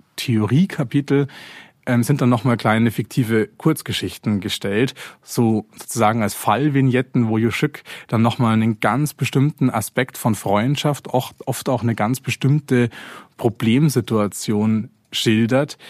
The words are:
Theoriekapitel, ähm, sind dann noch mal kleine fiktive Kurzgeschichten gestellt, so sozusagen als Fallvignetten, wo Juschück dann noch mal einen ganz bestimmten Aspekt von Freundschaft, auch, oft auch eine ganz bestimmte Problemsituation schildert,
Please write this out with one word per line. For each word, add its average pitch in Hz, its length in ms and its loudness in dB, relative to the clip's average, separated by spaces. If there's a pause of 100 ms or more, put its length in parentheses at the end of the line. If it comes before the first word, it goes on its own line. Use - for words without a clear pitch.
(160)
Theoriekapitel, 139 1120 0 (580)
ähm, 120 160 2
sind 139 200 0
dann 123 80 4
noch 123 140 0
mal 120 120 2
kleine 113 340 2
fiktive 110 560 0
Kurzgeschichten - 920 -4
gestellt, 104 540 -2 (280)
so 110 440 0 (100)
sozusagen 113 460 0
als 101 120 -2
Fallvignetten, 127 960 2
wo 110 80 0
Juschück 113 460 -2 (260)
dann 110 140 2
noch 117 160 2
mal 113 160 2
einen 110 260 0
ganz 127 340 0
bestimmten 135 560 0
Aspekt 113 460 -4
von 113 180 -2
Freundschaft, 123 760 -2
auch, - 220 -2 (140)
oft - 220 -6
auch 120 140 -2
eine 117 120 0
ganz 107 260 -2
bestimmte 131 680 0 (480)
Problemsituation 110 1500 0 (240)
schildert, 120 680 0 (100)